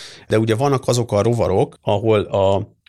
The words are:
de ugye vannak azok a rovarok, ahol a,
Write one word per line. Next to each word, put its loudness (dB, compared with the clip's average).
de 0
ugye 0
vannak 0
azok 0
a 2
rovarok, 0
ahol 0
a, 0